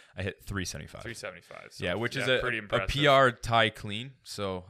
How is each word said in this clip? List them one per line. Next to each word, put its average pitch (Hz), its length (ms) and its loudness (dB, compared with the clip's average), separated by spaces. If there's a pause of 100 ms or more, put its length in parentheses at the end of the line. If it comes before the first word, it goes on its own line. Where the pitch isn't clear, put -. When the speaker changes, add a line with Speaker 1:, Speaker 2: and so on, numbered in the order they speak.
(180)
Speaker 1:
I 92 60 -6
hit - 200 -8
three 98 220 -6
seventy-five. - 380 -12
Speaker 2:
Three 117 100 -12
seventy-five. - 580 -16
So, - 140 -12
Speaker 1:
Yeah, 87 100 0
which 120 200 -4
is 135 120 -2
Speaker 2:
yeah, 127 80 4
Speaker 1:
a, 117 40 2
Speaker 2:
pretty 120 180 -2
Speaker 1:
a 110 40 -6
Speaker 2:
impressive. 101 260 -2
Speaker 1:
P 143 180 0
R 135 260 8
tie 117 380 2
clean, 113 440 -10 (100)
so, 95 460 -6